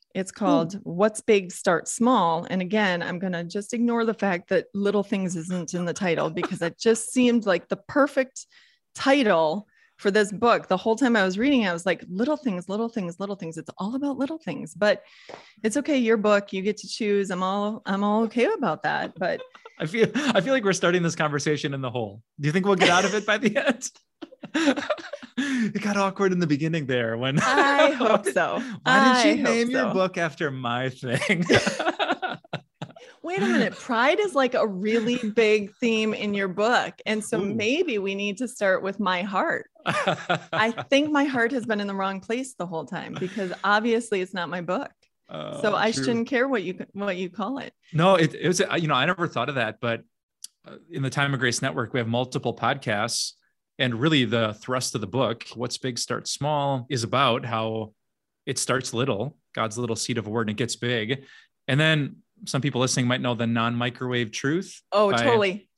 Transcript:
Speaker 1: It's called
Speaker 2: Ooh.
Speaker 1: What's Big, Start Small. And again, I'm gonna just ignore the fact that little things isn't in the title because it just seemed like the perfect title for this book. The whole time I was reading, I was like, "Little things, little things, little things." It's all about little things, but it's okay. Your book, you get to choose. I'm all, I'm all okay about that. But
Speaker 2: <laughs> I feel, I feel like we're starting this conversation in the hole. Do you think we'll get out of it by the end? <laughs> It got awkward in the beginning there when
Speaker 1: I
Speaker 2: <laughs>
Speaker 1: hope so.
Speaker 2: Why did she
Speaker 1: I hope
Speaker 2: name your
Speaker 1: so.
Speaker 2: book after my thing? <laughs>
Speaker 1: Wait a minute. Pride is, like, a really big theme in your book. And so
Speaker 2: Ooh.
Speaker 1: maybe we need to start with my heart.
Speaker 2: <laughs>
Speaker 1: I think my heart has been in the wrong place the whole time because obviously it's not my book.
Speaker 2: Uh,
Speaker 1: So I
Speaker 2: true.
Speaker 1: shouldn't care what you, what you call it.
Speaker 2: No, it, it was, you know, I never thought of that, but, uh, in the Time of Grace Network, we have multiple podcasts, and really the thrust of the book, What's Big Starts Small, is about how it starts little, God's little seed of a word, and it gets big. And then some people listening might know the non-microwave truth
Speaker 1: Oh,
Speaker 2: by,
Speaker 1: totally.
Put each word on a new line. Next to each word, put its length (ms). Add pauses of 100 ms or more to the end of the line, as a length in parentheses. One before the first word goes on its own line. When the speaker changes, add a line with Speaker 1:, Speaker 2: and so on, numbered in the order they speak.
(160)
Speaker 1:
It's 160
called 440
Speaker 2:
Ooh. 80
Speaker 1:
What's 380
Big, 300
Start 360
Small. 600
And 120
again, 420
I'm 160
gonna 240
just 300
ignore 320
the 80
fact 360
that 240
little 300
things 320
isn't 380
in 120
the 80
title 360
because 320
it 180
just 320
seemed 340
like 220
the 100 (100)
perfect 580 (500)
title 720 (300)
for 140
this 200
book. 380
The 80
whole 180
time 220
I 80
was 120
reading, 300
I 60
was 120
like, 240
"Little 280
things, 320
little 180
things, 320
little 160
things." 220
It's 200
all 180
about 220
little 200
things, 360
but 300 (580)
it's 140
okay. 220
Your 180
book, 380
you 80
get 160
to 100
choose. 440
I'm 120
all, 420
I'm 160
all 220
okay 220
about 380
that. 360
But 220 (200)
Speaker 2:
<laughs> 160
I 100
feel, 280
I 240
feel 140
like 100
we're 80
starting 320
this 140
conversation 560
in 80
the 100
hole. 300 (180)
Do 80
you 60
think 120
we'll 120
get 100
out 160
of 100
it 120
by 140
the 180
end? 340 (640)
<laughs> 300 (560)
It 400
got 140
awkward 380
in 60
the 80
beginning 380
there 320
when 220
Speaker 1:
I 520
Speaker 2:
<laughs> 60
Speaker 1:
hope 280
so. 360 (220)
Speaker 2:
Why 300
did 100
she 60
Speaker 1:
I 80
hope 80
Speaker 2:
name 260
your 120
Speaker 1:
so. 100
Speaker 2:
book 240
after 340
my 380
thing? 600
<laughs> 720 (1000)
Speaker 1:
Wait 180
a 60
minute. 300
Pride 440
is, 140
like, 200
a 120
really 520 (140)
big 440
theme 380
in 200
your 140
book. 460 (120)
And 180
so 180
Speaker 2:
Ooh. 120
Speaker 1:
maybe 440
we 180
need 240
to 80
start 340
with 180
my 240
heart. 540
Speaker 2:
<laughs> 80
Speaker 1:
I 880 (160)
think 220
my 140
heart 260
has 140
been 160
in 60
the 80
wrong 260
place 320
the 120
whole 200
time 340
because 320 (120)
obviously 580
it's 120
not 160
my 120
book. 300 (380)
Speaker 2:
Uh, 320
Speaker 1:
So 140
I 160
Speaker 2:
true. 140
Speaker 1:
shouldn't 220
care 200
what 160
you, 200 (100)
what 240
you 120
call 300
it. 140 (200)
Speaker 2:
No, 220
it, 180
it 140
was, 140 (160)
you 100
know, 80
I 100
never 220
thought 220
of 60
that, 260
but, 200 (680)
uh, 80 (140)
in 140
the 60
Time 240
of 60
Grace 220
Network, 320
we 60
have 80
multiple 480
podcasts, 760 (440)
and 220
really 260
the 300
thrust 400
of 60
the 60
book, 380 (100)
What's 220
Big 220
Starts 320
Small, 580
is 140
about 420
how 480 (520)
it 120
starts 360
little, 440 (160)
God's 240
little 180
seed 220
of 80
a 40
word, 200
and 80
it 0
gets 180
big. 500 (420)
And 120
then 380 (280)
some 160
people 200
listening 260
might 140
know 140
the 120
non-microwave 840
truth 500 (100)
Speaker 1:
Oh, 200
Speaker 2:
by, 120
Speaker 1:
totally. 540